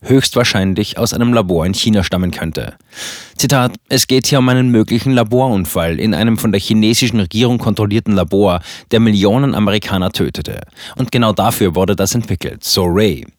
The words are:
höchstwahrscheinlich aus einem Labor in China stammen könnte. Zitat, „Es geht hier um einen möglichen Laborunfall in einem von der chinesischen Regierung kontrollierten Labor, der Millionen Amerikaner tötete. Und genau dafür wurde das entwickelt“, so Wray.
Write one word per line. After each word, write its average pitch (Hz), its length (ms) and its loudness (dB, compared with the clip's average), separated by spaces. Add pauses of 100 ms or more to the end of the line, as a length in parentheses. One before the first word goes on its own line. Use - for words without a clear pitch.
höchstwahrscheinlich 104 960 0
aus 117 120 0
einem 120 220 0
Labor 90 320 0
in 95 80 0
China 104 300 0
stammen 90 260 -2
könnte. - 460 -8 (600)
Zitat, 127 420 2 (120)
„Es 131 160 0
geht 127 220 0
hier 143 100 2
um 127 100 2
einen 127 220 2
möglichen 117 440 2
Laborunfall 104 880 0
in 107 140 0
einem 110 240 2
von 110 140 0
der 101 100 0
chinesischen 113 580 2
Regierung 117 380 0
kontrollierten 107 560 -2
Labor, 95 460 2 (320)
der 113 80 4
Millionen 110 560 2
Amerikaner 101 560 -2
tötete. - 500 -6 (340)
Und 123 160 -4
genau 117 220 2
dafür 101 400 0
wurde 92 220 0
das 98 180 -2
entwickelt“, 90 500 -6
so 87 300 0
Wray. 98 320 0 (140)